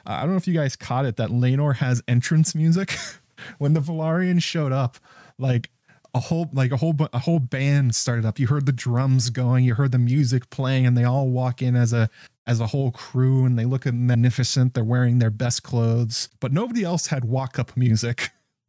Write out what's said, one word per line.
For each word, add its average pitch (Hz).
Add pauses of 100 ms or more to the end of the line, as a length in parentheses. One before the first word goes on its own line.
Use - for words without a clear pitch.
uh, -
I 78
don't 151
know 190
if 175
you 185
guys 151
caught 131
it, 117
that 113
Laenor 127
has 127
entrance 156
music. 165
<laughs> - (500)
When 147
the 160
Velaryon 165
showed 151
up, 131 (440)
like, 123 (460)
a 123
whole, 165
like, 131
a 139
whole 160
bu-, 147
a 123
whole 165
band 135
started 117
up. 107
You 131
heard 143
the 143
drums 127
going, 127
you 120
heard 135
the 127
music 123
playing, 131
and 123
they 120
all 131
walk 127
in 127
as 120
a, 113 (380)
as 120
a 113
whole 135
crew, 131
and 123
they 113
look 127
magnificent. 123
They're 117
wearing 123
their 113
best 120
clothes, 117 (120)
but 123
nobody 226
else 170
had 131
walk-up 127
music. 120
<laughs> - (280)